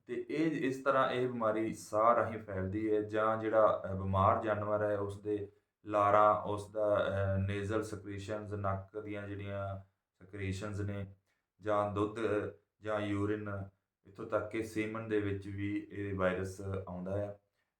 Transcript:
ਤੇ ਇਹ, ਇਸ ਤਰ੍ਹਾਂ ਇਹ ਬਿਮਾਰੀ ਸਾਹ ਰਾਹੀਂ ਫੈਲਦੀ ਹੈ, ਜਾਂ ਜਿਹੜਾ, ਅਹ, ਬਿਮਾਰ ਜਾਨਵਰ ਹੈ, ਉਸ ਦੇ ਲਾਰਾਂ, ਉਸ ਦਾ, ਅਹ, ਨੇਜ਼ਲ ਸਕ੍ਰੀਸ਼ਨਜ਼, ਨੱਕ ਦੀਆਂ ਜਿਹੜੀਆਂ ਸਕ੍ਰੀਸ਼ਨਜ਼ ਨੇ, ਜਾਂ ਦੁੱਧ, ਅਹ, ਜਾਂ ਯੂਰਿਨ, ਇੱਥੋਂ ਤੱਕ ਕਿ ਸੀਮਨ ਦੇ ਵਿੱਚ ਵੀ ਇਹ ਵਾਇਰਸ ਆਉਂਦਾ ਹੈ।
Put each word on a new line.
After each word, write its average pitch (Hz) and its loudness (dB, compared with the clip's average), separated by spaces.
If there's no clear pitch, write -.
ਤੇ 120 -6
ਇਹ, 156 2
ਇਸ 135 0
ਤਰ੍ਹਾਂ 131 4
ਇਹ 123 0
ਬਿਮਾਰੀ 113 0
ਸਾਹ 110 4
ਰਾਹੀਂ 104 2
ਫੈਲਦੀ 101 -2
ਹੈ, 104 2
ਜਾਂ 107 2
ਜਿਹੜਾ, 110 4
ਅਹ, 95 -4
ਬਿਮਾਰ 98 4
ਜਾਨਵਰ 104 0
ਹੈ, 104 0
ਉਸ 101 -6
ਦੇ 104 -4
ਲਾਰਾਂ, 104 6
ਉਸ 101 -4
ਦਾ, 104 2
ਅਹ, 98 2
ਨੇਜ਼ਲ 101 0
ਸਕ੍ਰੀਸ਼ਨਜ਼, 101 -8
ਨੱਕ 98 -4
ਦੀਆਂ 104 -8
ਜਿਹੜੀਆਂ 98 -6
ਸਕ੍ਰੀਸ਼ਨਜ਼ 98 -4
ਨੇ, 101 -6
ਜਾਂ 104 2
ਦੁੱਧ, 104 0
ਅਹ, 104 0
ਜਾਂ 107 -2
ਯੂਰਿਨ, 101 -2
ਇੱਥੋਂ 101 -12
ਤੱਕ 104 -2
ਕਿ 113 -2
ਸੀਮਨ 110 -4
ਦੇ 107 2
ਵਿੱਚ 98 -4
ਵੀ 101 -4
ਇਹ 101 -6
ਵਾਇਰਸ 92 -2
ਆਉਂਦਾ 95 -6
ਹੈ। 104 -6